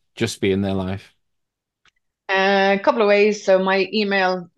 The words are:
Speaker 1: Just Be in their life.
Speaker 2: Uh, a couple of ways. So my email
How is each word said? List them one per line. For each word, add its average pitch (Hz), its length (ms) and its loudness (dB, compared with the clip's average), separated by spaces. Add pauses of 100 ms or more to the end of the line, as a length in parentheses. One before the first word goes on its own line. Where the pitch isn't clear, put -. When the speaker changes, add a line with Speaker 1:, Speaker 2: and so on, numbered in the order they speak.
(140)
Speaker 1:
Just - 260 -8
Be 101 120 0
in 95 100 -2
their 98 120 -4
life. 95 400 -8 (1120)
Speaker 2:
Uh, 196 480 2
a 196 60 -6
couple 247 180 2
of 208 60 2
ways. 208 380 2
So 190 180 2
my 190 300 0
email 190 640 -2